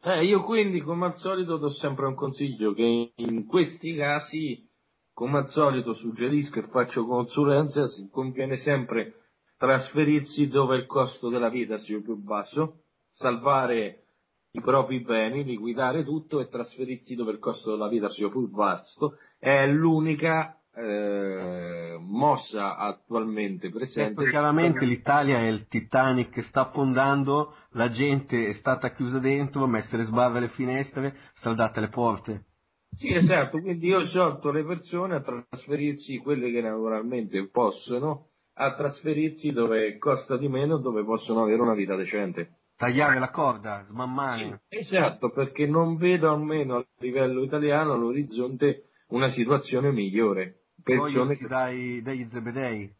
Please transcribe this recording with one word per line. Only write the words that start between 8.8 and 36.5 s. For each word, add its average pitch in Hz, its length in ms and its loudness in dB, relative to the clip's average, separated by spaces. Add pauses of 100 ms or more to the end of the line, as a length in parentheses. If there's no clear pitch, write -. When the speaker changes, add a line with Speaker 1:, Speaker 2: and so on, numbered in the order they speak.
Speaker 1:
trasferirsi 143 920 2
dove 131 280 4
il 123 80 -2
costo 127 440 0
della 120 200 2
vita 110 280 -4
sia 107 240 -6
più 110 160 -6
basso, 104 680 -4 (260)
salvare 123 920 0 (520)
i - 60 -6
propri 127 400 2
beni, 113 420 0
liquidare 127 600 -2
tutto 151 360 -4
e 123 80 -4
trasferirsi 123 680 -8
dove 113 160 -2
il 107 80 -4
costo 107 320 -4
della 107 160 -2
vita 104 220 0
sia 104 200 -2
più 120 200 -2
basso. 101 680 -2 (220)
È 135 260 6
l'unica, 156 960 2 (160)
eh, 95 1200 -4
mossa 107 800 0
attualmente 104 960 -4
presente. 110 420 -4
Speaker 2:
Certo, 139 160 0
chiaramente 147 560 4
l'Italia 139 540 2
è 113 80 2
il 107 200 -2
Titanic 127 640 2
che 117 140 -6
sta - 260 0
affondando, 139 840 2 (160)
la 120 180 2
gente 127 580 0
è 104 60 -2
stata 131 380 -2
chiusa 127 260 -4
dentro, 139 480 0
messe 113 320 0
le 113 60 0
sbarre 120 340 2
alle 120 120 -2
finestre, 135 680 -4 (180)
saldate 113 460 -2
le 107 100 -2
porte. 110 560 -2 (500)
Speaker 1:
Sì, - 160 -6
esatto, 165 480 4
quindi 175 280 -4
io 185 140 4
esorto 151 500 0
le 156 120 0
persone 175 520 -4
a 139 60 -2
trasferirsi, 139 960 -6
quelle 127 320 -2